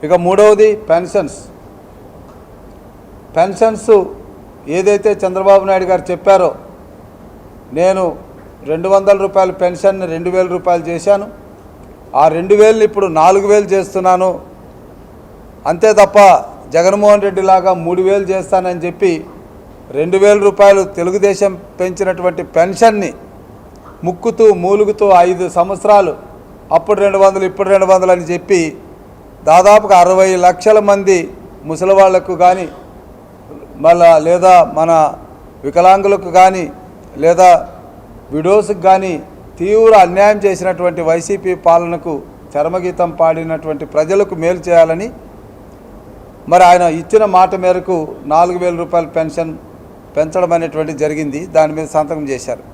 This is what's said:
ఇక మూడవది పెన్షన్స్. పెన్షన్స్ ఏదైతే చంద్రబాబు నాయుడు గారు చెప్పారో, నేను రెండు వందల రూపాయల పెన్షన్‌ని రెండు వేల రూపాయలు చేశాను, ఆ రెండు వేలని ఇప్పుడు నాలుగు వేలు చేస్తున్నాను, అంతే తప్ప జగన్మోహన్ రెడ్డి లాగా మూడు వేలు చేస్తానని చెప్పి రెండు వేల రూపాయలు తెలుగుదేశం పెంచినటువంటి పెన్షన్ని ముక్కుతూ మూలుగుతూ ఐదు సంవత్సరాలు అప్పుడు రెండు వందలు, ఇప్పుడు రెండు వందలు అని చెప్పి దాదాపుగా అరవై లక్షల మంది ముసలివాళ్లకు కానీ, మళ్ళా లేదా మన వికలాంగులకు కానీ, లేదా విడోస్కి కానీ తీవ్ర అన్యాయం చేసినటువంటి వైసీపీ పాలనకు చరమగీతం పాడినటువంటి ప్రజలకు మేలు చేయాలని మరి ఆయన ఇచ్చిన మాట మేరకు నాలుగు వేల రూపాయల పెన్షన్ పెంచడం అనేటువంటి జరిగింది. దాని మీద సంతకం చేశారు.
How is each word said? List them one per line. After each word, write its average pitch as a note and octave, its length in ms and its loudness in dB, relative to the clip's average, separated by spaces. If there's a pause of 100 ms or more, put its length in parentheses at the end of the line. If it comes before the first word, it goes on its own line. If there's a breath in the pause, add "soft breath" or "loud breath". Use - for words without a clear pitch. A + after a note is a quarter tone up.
ఇక D#3 80 -2 (100)
మూడవది G#3 440 4 (220)
పెన్షన్స్. E3+ 480 -4 (2000)
పెన్షన్స్ G#3+ 580 -2 (840)
ఏదైతే G3+ 340 0 (100)
చంద్రబాబు F#3+ 480 0
నాయుడు F#3+ 220 -2
గారు F#3 180 -2
చెప్పారో, F3+ 400 0 (1300)
నేను F#3 260 0 (680)
రెండు E3+ 220 -6
వందల G3 320 2
రూపాయల F#3+ 260 -2 (120)
పెన్షన్‌ని F#3 500 -2
రెండు E3+ 220 -6
వేల F#3 200 -2
రూపాయలు F3 360 -4
చేశాను, G3+ 360 -2 (920)
ఆ - 20 4 (140)
రెండు F#3+ 240 0
వేలని A3 280 4
ఇప్పుడు G3 200 -4 (120)
నాలుగు G3 320 2
వేలు G#3 220 0
చేస్తున్నాను, F#3 540 -2 (1400)
అంతే E3+ 200 0 (100)
తప్ప G3 180 4 (560)
జగన్మోహన్ G3+ 520 2
రెడ్డి F#3+ 240 -4
లాగా F#3 220 2 (140)
మూడు F3+ 220 -2
వేలు G3 240 -2
చేస్తానని F3+ 540 -4
చెప్పి F3 260 -2 (840)
రెండు F3+ 180 -2 (100)
వేల G#3 200 4
రూపాయలు G3 360 4 (160)
తెలుగుదేశం F#3+ 540 -2 (280)
పెంచినటువంటి F3+ 640 -6 (140)
పెన్షన్ని F#3+ 560 0 (960)
ముక్కుతూ A3 400 0 (160)
మూలుగుతూ G#3 420 -2 (220)
ఐదు F3+ 180 -4 (140)
సంవత్సరాలు F#3+ 560 0 (640)
అప్పుడు G3 280 -2
రెండు G3 200 -2
వందలు, G3 260 0
ఇప్పుడు F#3+ 240 -6
రెండు F#3+ 160 2
వందలు F#3 260 2
అని E3+ 180 -10
చెప్పి F3 260 -2 (880)
దాదాపుగా G3 540 6
అరవై F#3 260 2 (140)
లక్షల F3+ 440 2
మంది G3 280 2 (540)
ముసలివాళ్లకు F#3 640 0 (100)
కానీ, F#3 200 2 (1200)
మళ్ళా E3+ 220 6 (200)
లేదా F3+ 260 4 (240)
మన E3 140 0 (760)
వికలాంగులకు F#3 720 2
కానీ, F#3 260 4 (600)
లేదా F3 260 4 (840)
విడోస్కి F#3+ 540 -2
కానీ F#3+ 260 0 (460)
తీవ్ర A3 340 2 (120)
అన్యాయం G3+ 400 0
చేసినటువంటి F3+ 640 -4
వైసీపీ F3+ 440 -4 (140)
పాలనకు E3+ 480 -2 (400)
చరమగీతం F3 560 -4 (100)
పాడినటువంటి D#3+ 760 -4
ప్రజలకు F#3+ 480 -2
మేలు F3 240 -4
చేయాలని E3+ 420 0 (1400)
మరి F3+ 200 4
ఆయన F3 140 4 (160)
ఇచ్చిన G#3+ 220 0 (140)
మాట F#3 260 2
మేరకు F3+ 320 -2 (400)
నాలుగు F3 300 0
వేల F3 180 -4
రూపాయల E3+ 240 -4 (100)
పెన్షన్ D#3+ 340 -6 (680)
పెంచడం E3 420 -2
అనేటువంటి D#3 340 -8 (100)
జరిగింది. D3+ 380 -6 (140)
దాని D#3 240 0
మీద D#3+ 180 -10
సంతకం D3+ 360 -6
చేశారు. A#2+ 300 -12 (100)